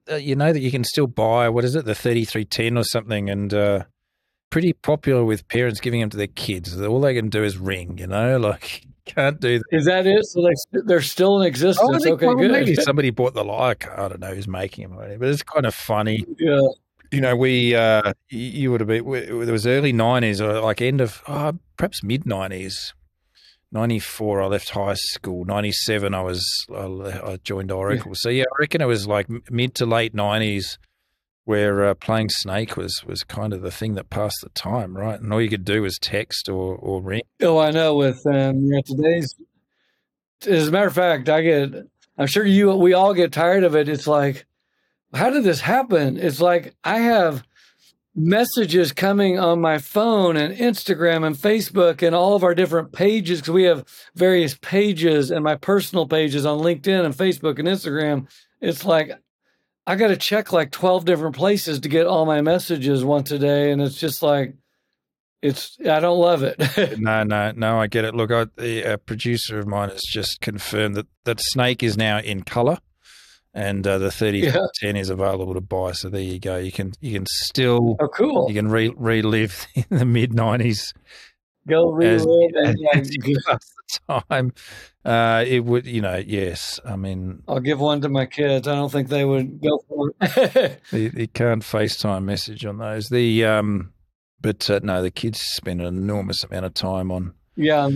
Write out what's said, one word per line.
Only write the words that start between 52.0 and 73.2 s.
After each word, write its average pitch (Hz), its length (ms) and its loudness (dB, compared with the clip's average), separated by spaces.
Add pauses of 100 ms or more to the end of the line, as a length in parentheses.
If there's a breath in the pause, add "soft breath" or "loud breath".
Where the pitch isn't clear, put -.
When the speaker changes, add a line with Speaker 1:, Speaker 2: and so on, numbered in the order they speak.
Speaker 2:
and 165 100 4
all 190 200 4
of 185 80 2
our 175 100 4
different 165 380 0
pages, 180 500 0
'cause 143 80 -8
we 185 140 4
have 160 200 4 (320 loud breath)
various 175 460 4
pages, 165 680 2
and 160 120 -2
my 151 120 2
personal 185 520 0
pages 147 380 0
on 151 140 0
LinkedIn 175 440 0
and 143 120 -2
Facebook 175 440 0
and 156 80 -2
Instagram. 151 600 -2 (340 soft breath)
It's 170 240 -4
like, 160 260 2 (760)
I 185 80 0
gotta 202 200 4
check, 208 380 -2
like, 156 180 2
twelve 185 340 2
different 160 300 0
places 170 440 0
to 147 100 -6
get 165 160 4
all 160 200 2
my 151 160 2
messages 147 640 0
once 143 280 0
a 143 80 -4
day. 143 320 2
And 143 100 0
it's 139 180 -4
just 147 220 -4
like, 143 320 0 (880)
it's, - 400 -4
I 156 180 2
don't 175 200 2
love 170 240 4
it. 139 540 -2
<laughs> - 20 -8
Speaker 1:
No, 110 240 0
no, 107 320 -2
no, 113 260 0
I 107 60 0
get 110 180 -2
it. 113 100 -6
Look, 113 160 -2
I, 117 140 2 (100)
the, 113 280 -6 (100)
a 104 40 -4
producer 113 600 -6
of 101 80 -6
mine 101 220 -4
has 98 140 -10
just - 360 -6
confirmed 104 560 -4
that, 104 120 -6 (180)
that 113 160 -4
Snake 123 420 -2
is 107 140 0
now 107 220 0
in 104 240 -8
color, 131 340 0 (760 soft breath)